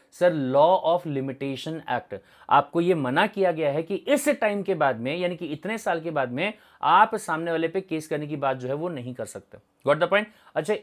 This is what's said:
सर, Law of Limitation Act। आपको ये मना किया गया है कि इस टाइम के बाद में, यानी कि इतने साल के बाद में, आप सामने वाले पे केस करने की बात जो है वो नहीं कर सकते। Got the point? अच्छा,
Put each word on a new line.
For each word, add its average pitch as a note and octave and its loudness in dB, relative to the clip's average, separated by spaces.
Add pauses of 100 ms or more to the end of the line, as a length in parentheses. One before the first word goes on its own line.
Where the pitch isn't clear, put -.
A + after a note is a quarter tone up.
(120)
सर, F3 2
Law D3 4
of E3 0
Limitation C3+ -6
Act। A#2 -4 (340)
आपको C#3+ 4
ये F3 2
मना D3 2
किया F#3+ 0
गया D#3 0
है D#3 -2
कि G3 -6
इस C#4+ 0
टाइम G#3 0
के F#3 -2
बाद C3+ 2
में, C3+ -4
यानी F3+ -2
कि E3 -10
इतने E3 -8
साल F3 -4
के E3 -6
बाद C3 -2
में, F3+ -4 (280)
आप G3+ 6
सामने E3+ -4
वाले E3 0
पे F#3 -4
केस D#3+ -6
करने D3+ -4
की D3+ -6
बात C3+ -2
जो B2+ -8
है C3+ -2
वो D#3+ -4
नहीं B2+ -8
कर A2+ -10
सकते। - -16 (300)
Got D3 4
the E3+ 2
point? G#3 2 (300)
अच्छा, D#3+ -2